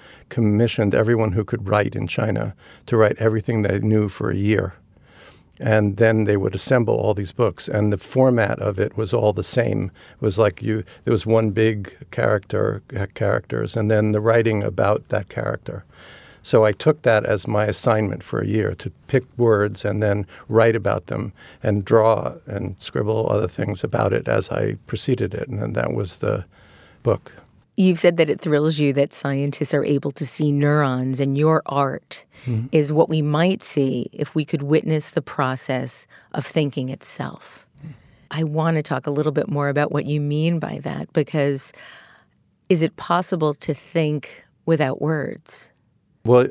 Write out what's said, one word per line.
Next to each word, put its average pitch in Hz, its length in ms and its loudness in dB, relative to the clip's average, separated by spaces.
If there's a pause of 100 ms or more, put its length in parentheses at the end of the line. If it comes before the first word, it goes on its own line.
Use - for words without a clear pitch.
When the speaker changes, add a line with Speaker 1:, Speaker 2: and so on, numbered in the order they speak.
(280)
Speaker 1:
commissioned 107 640 2
everyone 113 380 2
who 104 120 0
could 107 240 -6
write 104 260 0
in 104 140 -4
China 107 460 -2 (320)
to 120 100 0
write 107 220 4
everything 113 440 0
they 98 160 0
knew 107 300 2
for - 220 -4
a 98 60 -2
year. 98 380 0 (880)
And 104 360 2
then 110 260 4
they 104 140 2
would 98 160 -2
assemble 117 400 2
all 107 180 0
these 98 200 -4
books, 107 360 -2
and 104 240 2
the 98 60 -2
format 120 600 2
of 101 200 -4
it - 160 -2
was 107 160 -4
all 107 220 2
the 95 100 -4
same. 107 480 -2 (220)
It - 80 -10
was 98 160 -2
like 107 240 2
you, 110 220 -4 (200)
there 120 80 0
was 107 140 0
one 110 240 2
big 107 440 0 (160)
character, 104 720 -2 (160)
uh, 101 140 -2
characters, 110 640 -2
and 107 140 0
then 107 220 2
the 104 100 0
writing 110 400 2
about 104 480 0
that 101 180 -4
character. - 560 -8 (580)
So 110 220 4
I 107 80 4
took 156 300 0
that 110 240 4
as 104 200 0
my 107 200 0
assignment 107 560 0
for - 180 -4
a 104 60 -2
year, 101 300 0
to - 140 -10 (180)
pick 131 160 0 (120)
words 104 480 2
and 104 180 -2
then 104 240 0 (220)
write 113 260 6
about 104 340 -2
them 110 260 -6 (280)
and 101 220 0
draw 110 520 2 (100)
and 101 320 -8
scribble 110 500 -2
other 110 180 0
things 104 380 -6
about 107 300 0
it - 140 -2
as 110 200 0
I - 380 -4
proceeded 113 480 -4
it. - 120 -6
And 104 140 -8
then 110 140 -4
that - 180 -2
was 101 240 -6
the 107 300 -2 (560)
book. - 300 -2 (480)
Speaker 2:
You've 185 180 4
said 170 200 4
that 156 100 4
it 143 120 -2
thrills 151 380 2
you 143 140 2
that 139 220 0
scientists 139 580 -2
are 143 120 2
able 143 280 0
to 143 140 -6
see 147 260 0
neurons, 139 680 2
and 135 180 0
your 156 280 2
art - 580 -4 (220)
Speaker 1:
Mm-hmm. 120 260 -2
Speaker 2:
is 151 180 2
what 156 200 4
we 156 100 2
might 151 420 0
see 131 520 0
if - 200 -6
we 151 120 0
could 143 160 -4
witness 151 480 0
the 160 100 -2
process 131 840 -4 (260)
of - 140 -6
thinking 139 420 -2
itself. - 800 -10 (180)
Speaker 1:
Mm. 160 80 -16 (380)
Speaker 2:
I 160 140 -2
want 160 340 0
to 156 40 -2
talk 135 240 -4
a 147 40 -4
little 147 220 0
bit 147 140 -2
more 143 220 -2
about 143 240 0
what 147 140 -2
you 147 160 -2
mean 156 360 0
by 147 240 -6
that, 147 300 -8
because 143 640 -2 (960)
is 175 100 4
it 160 160 0
possible 175 560 0
to 143 220 -4
think - 720 -4 (180)
without 151 380 2
words? - 680 -6 (540)
Speaker 1:
Well, 123 260 6